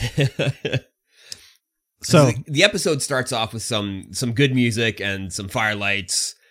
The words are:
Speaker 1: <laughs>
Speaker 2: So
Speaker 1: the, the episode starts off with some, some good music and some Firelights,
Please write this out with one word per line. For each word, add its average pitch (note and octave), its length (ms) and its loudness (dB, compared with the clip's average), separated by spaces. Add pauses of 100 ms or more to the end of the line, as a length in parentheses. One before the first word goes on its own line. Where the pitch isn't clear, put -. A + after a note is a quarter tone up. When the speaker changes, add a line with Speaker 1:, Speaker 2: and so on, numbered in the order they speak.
(640)
Speaker 1:
<laughs> C3+ 140 -2 (1200)
Speaker 2:
So D3+ 240 6
Speaker 1:
the, A#2+ 200 -2
the D#3 160 2
episode F#3 380 2
starts B2+ 300 -2
off A2+ 220 -2
with A2 100 -8
some, G2+ 480 -4
some A#2 220 -4
good C3 200 4
music A#2 480 2
and G2 320 -4
some G2 160 -8
Firelights, G2+ 880 -2 (160)